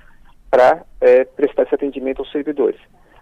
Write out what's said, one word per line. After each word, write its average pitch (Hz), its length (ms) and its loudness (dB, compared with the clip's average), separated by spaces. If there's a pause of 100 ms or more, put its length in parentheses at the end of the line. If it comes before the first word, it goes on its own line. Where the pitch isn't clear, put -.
(520)
pra, 131 340 2 (160)
é, 127 220 4
prestar 135 400 -4
esse 123 100 -2
atendimento 135 460 -6
aos 135 120 -12
servidores, 143 480 -4 (420)